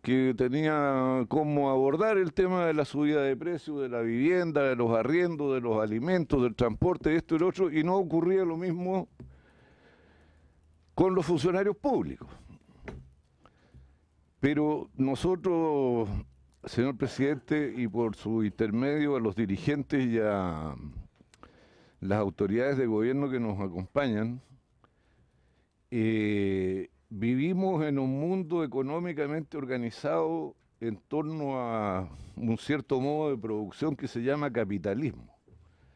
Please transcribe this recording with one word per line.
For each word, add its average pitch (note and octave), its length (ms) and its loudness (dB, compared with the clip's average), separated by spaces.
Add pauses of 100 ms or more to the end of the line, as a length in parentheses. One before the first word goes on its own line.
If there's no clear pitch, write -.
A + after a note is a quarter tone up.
que C3 360 4
tenía C3 920 2
cómo C#3+ 420 0
abordar C#3+ 480 4
el F3+ 140 2
tema F#3 340 2
de E3 80 2
la D3+ 120 2
subida D3 360 2
de C3+ 140 2
precio D#3 440 -6
de C3+ 100 -4
la A#2+ 100 -4
vivienda, C#3+ 640 2
de C3 140 4
los A#2 140 4
arriendos, C#3+ 640 2
de C3 60 2
los A2+ 240 2
alimentos, C3+ 580 2
del B2 140 2
transporte, D#3 640 2
esto E3 180 0
y D#3 40 4
lo E3+ 100 4
otro, F3+ 200 2
y D3+ 140 2
no F3+ 140 2
ocurría F3+ 480 2
lo E3 100 0
mismo F3+ 540 -2 (1900)
con F#3 200 4
los F3+ 100 0
funcionarios F3 500 0
públicos. A#2 540 -2 (2000)
Pero D3+ 560 0
nosotros, C#3+ 1120 0 (560)
señor B2+ 320 -2
presidente, C#3 800 -2
y B2 100 -2
por A2 300 -2
su A2 260 -2
intermedio C3 720 0
a B2+ 60 0
los G2+ 160 -2
dirigentes C3 680 0
y A2+ 140 0
a F2+ 560 -2 (1300)
las G2 180 0
autoridades G#2+ 580 0
de C3 80 0
gobierno A#2+ 440 0
que B2+ 100 -2
nos G#2+ 220 -4
acompañan, A2 800 -2 (1500)
eh, G2+ 1000 0 (200)
vivimos D#3 760 0
en C#3+ 140 0
un C3 200 -2
mundo E3+ 460 -2
económicamente D3 920 -4
organizado D3 1040 -4 (240)
en A2+ 160 -4
torno D3 640 -4
a G#2 480 -2 (260)
un A2+ 220 0
cierto C#3 420 -2
modo D3+ 300 0
de C3+ 80 -2
producción G#2+ 580 -4
que - 140 -6
se A#2 140 -4
llama C#3+ 280 0
capitalismo, G2+ 800 -2 (640)